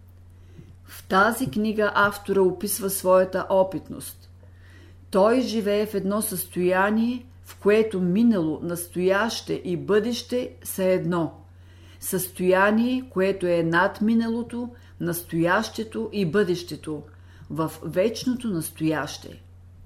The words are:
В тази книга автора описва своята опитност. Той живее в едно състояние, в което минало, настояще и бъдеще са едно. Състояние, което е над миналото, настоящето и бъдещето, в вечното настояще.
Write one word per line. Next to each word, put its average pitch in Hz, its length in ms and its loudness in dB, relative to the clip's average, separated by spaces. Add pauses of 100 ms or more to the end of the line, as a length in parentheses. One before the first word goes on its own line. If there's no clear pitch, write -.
(840)
В - 240 -18
тази 226 420 2
книга 208 440 0
автора 202 460 0
описва 190 500 0
своята 185 600 2
опитност. - 760 -2 (840)
Той 220 300 4
живее 208 460 0
в 214 80 -8
едно 202 280 -2
състояние, 202 1040 0 (180)
в - 120 -20
което 214 440 2
минало, 185 600 2
настояще 180 880 -2 (120)
и 175 120 -2
бъдеще 214 760 -2 (140)
са - 200 -4
едно. 175 480 0 (680)
Състояние, 208 1080 0
което 190 360 0
е 170 160 2
над 170 380 2
миналото, 233 680 0 (320)
настоящето 185 1120 -2
и 208 140 -2
бъдещето, 160 760 -2 (480)
в 151 220 -2 (100)
вечното 226 680 -2
настояще. 156 920 -4 (440)